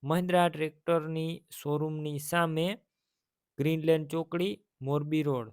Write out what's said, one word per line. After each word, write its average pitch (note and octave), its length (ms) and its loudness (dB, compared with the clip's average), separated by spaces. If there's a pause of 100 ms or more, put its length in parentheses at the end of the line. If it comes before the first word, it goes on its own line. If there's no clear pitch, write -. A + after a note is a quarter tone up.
મહિન્દ્રા F3 460 4
ટ્રેક્ટરની D#3+ 920 -2 (180)
શોરૂમની D3+ 580 -2
સામે E3 480 0 (880)
ગ્રીનલેન્ડ D#3 520 2
ચોકડી, F3 500 -2 (220)
મોરબી D3 420 0
રોડ. C3 300 0